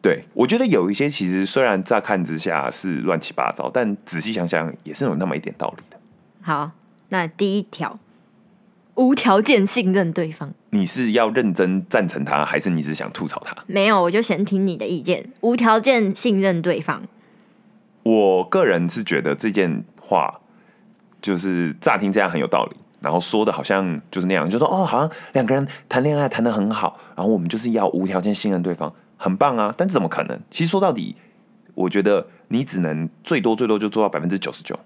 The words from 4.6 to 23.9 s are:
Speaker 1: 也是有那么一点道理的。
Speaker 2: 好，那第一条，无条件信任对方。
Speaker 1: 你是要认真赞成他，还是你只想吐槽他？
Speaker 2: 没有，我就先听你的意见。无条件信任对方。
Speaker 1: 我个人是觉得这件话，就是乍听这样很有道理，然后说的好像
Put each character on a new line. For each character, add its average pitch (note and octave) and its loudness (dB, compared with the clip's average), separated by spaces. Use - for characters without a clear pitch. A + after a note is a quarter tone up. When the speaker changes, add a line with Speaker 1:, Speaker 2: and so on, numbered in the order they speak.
Speaker 1:
也 D#2 -16
是 C3+ -4
有 G#2 0
那 E2 -2
么 D#2 -2
一 - -4
点 - -10
道 - -6
理 - -20
的。 - -20
Speaker 2:
好， D#3 -4
那 F#3 -2
第 G3 -2
一 G3+ -2
条， - -10
无 C4 4
条 G#3 4
件 A3 4
信 F#3+ 0
任 F3+ 2
对 D#3+ -4
方。 D3 -12
Speaker 1:
你 G2+ 2
是 A#2+ -2
要 A2+ 4
认 A2 2
真 F#2 2
赞 G#2 2
成 C#2 -6
他， C#2 2
还 D2 -2
是 F#2+ -2
你 E2 0
只 C#2+ -6
想 C2+ -8
吐 - -8
槽 - -10
他？ - -14
Speaker 2:
没 G3 2
有， G#3 4
我 F3 0
就 G3+ 2
先 G3+ 0
听 G3 0
你 F3 -2
的 A2 -8
意 - -4
见。 F3+ -4
无 A#3 2
条 A3+ 4
件 A3 4
信 G3 0
任 F#3 2
对 D#3+ 0
方。 - -6
Speaker 1:
我 G2+ 6
个 F#3 2
人 F2 4
是 G#2+ -4
觉 D2+ 0
得 C#2+ 0
这 A2 -2
件 F2 0
话， - -2
就 G2 0
是 F2 -2
乍 A2+ 2
听 G2 0
这 G2 2
样 G2 4
很 E2+ -2
有 C2 -2
道 A#1+ 2
理， - -12
然 D2 -2
后 F2 2
说 G#2+ 0
的 G#2+ 2
好 - -6
像 F#2 0